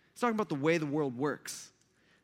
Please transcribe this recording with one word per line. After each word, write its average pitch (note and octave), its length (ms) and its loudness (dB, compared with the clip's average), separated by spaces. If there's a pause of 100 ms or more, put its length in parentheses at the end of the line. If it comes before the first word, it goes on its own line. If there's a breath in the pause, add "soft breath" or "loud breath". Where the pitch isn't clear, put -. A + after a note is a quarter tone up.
(120)
He's - 80 -20
talking A#3 160 2
about G#3+ 120 0
the E3 60 -2
way D#3 240 4
the D#3 80 0
world C#3 320 0
works. - 540 -4 (520 soft breath)